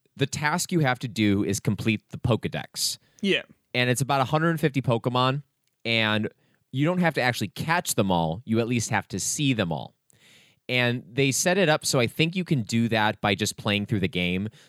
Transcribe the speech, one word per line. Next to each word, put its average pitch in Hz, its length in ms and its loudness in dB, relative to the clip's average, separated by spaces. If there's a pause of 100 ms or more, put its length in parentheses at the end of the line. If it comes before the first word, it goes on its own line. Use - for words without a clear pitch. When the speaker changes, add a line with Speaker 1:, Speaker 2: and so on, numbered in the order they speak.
(160)
Speaker 1:
the 139 120 -2
task 151 440 -4
you 175 80 2
have 127 200 0
to 123 100 -6
do 104 340 2
is 98 160 -2
complete 107 420 -2 (100)
the - 80 -10
Pokedex. - 760 -2 (240)
Speaker 2:
Yeah. 175 200 0 (320)
Speaker 1:
And 123 160 2
it's 123 120 2
about 135 200 2
a 123 40 2
hundred 160 360 2
fifty 139 200 0
Pokemon, 127 600 0 (420)
and 110 460 2 (420)
you 139 140 0
don't 180 140 0
have 170 160 2
to 131 60 0
actually 120 280 0
catch - 460 -2
them 98 160 2
all. 85 340 0
You 110 160 0
at 113 60 -2
least 120 240 -2
have 101 180 -2
to 98 100 -6
see 135 340 -2
them 95 200 -2
all. 65 200 -8 (760)
And 123 420 0
they 139 220 2
set 180 240 0
it 185 100 2
up 151 180 2
so 139 140 0
I 117 80 4
think 165 300 -2
you 180 80 -2
can 135 160 0
do 113 260 0
that 107 320 0
by 104 160 2
just 101 220 -4
playing 104 280 0
through 104 140 -2
the 90 80 0
game. 90 400 -2 (220)